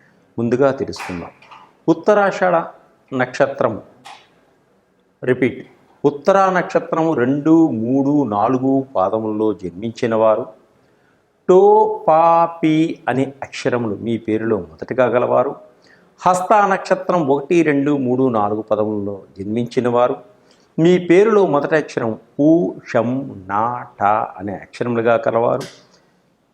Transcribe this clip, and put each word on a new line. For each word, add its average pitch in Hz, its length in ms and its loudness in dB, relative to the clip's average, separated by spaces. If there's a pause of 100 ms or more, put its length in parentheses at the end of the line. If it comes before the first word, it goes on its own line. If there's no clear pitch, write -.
(380)
ముందుగా 123 340 2
తెలుసుకుందాం. 90 600 -10 (580)
ఉత్తరాషాఢ 185 760 0 (480)
నక్షత్రం, 127 720 -2 (1400)
రిపీట్, 127 420 -2 (380)
ఉత్తరా 190 460 2
నక్షత్రం 165 640 -2
రెండు, 147 580 2 (120)
మూడు, 139 440 0
నాలుగు 131 580 0 (100)
పాదముల్లో 110 580 0
జన్మించిన 101 640 -6
వారు, 110 300 2 (1040)
టో, 214 460 6 (120)
పా, 165 380 4
పి 165 540 -2 (100)
అనే 131 240 -2 (100)
అక్షరములు 120 580 -4
మీ 113 160 -4
పేరులో 110 400 -2
మొదటగా 101 480 -4
గలవారు, 120 500 0 (640)
హస్త 185 520 2
నక్షత్రం 185 540 -2
ఒకటి, 143 360 0
రెండు, 143 340 0
మూడు, 127 320 0
నాలుగు 110 320 -2
పదములలో 104 640 -4 (160)
జన్మించిన 117 500 -4
వారు, 123 260 2 (640)
మీ 175 320 4
పేరులో 202 360 6 (100)
మొదటి 143 200 0
అక్షరం 131 440 -2 (200)
ఊ, 165 340 4 (140)
షం, 123 480 -2 (140)
నా, 117 380 -4 (120)
టా 107 380 0
అనే 98 160 -10
అక్షరములుగా 117 640 -2
కలవారు, 120 440 0 (920)